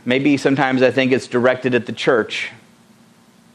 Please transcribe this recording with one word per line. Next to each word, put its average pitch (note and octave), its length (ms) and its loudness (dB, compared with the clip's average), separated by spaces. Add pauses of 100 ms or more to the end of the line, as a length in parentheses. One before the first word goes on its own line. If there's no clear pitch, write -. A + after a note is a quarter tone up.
Maybe C#3 320 0
sometimes C3 460 0
I B2+ 80 4
think B2+ 220 0
it's B2 140 0
directed B2+ 480 0
at A#2 120 -2
the A#2+ 60 -10
church, - 580 -2 (1040)